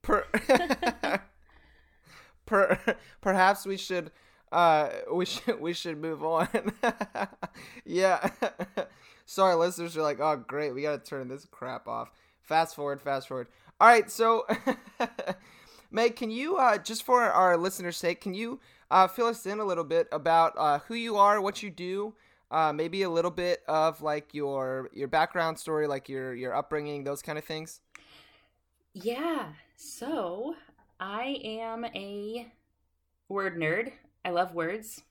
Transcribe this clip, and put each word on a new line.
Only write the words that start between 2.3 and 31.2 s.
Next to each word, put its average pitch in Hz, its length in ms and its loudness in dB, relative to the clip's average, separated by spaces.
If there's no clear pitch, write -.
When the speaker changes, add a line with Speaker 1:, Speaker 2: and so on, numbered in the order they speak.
Speaker 1:
per-, 196 500 2
perhaps 190 460 4
we 196 100 -4
should, 180 340 -6
uh, 160 380 6
we 180 120 0
should, - 360 -4
we 165 120 -4
should 170 260 -8
move 151 260 -6
on. 165 280 0
<laughs> - 1300 -6
Yeah. 185 440 2
<laughs> - 500 -12
Sorry, 190 280 4
listeners 170 420 0
are 156 60 -2
like, 147 180 -2
"Oh, 151 160 2
great, 139 380 -6
we 139 80 -6
gotta 147 160 -2
turn 131 300 -10
this 135 160 -14
crap - 440 -12
off." 117 220 -8
Fast 160 320 0
forward, 143 260 -6
fast 139 280 -4
forward. 127 200 -8
All 214 80 12
right, 226 220 8
so, 226 360 2
<laughs> - 720 -12
Meg, 233 260 2
can 226 140 -6
you, 285 260 -4
uh, 247 220 4
just - 260 -8
for 247 180 6
our 185 340 6
listeners' 175 400 -4
sake, 175 240 -2
can 185 140 -8
you, 226 260 -8
uh, 185 180 8
fill 233 180 0
us 226 200 -2
in 202 120 -4
a 214 60 -4
little 175 200 -2
bit 160 280 2
about, 165 440 4
uh, 147 300 2
who 226 80 -10
you 233 220 -4
are, 202 240 8
what 196 220 -4
you 208 80 -10
do, 185 440 -8
uh, 156 220 2
maybe 165 300 -2
a 180 80 0
little 170 200 2
bit 175 360 -2
of, 156 340 0
like, 151 320 -6
your, 135 600 -4
your 135 160 -6
background 160 500 0
story, 151 280 -2
like, 139 220 -6
your, 131 260 -8
your 127 200 -6
upbringing, 147 500 -4
those 139 180 -6
kind 151 140 -8
of 151 80 -10
things? 156 360 -12
Speaker 2:
Yeah, 240 560 -4
so 240 760 -8
I 226 440 -6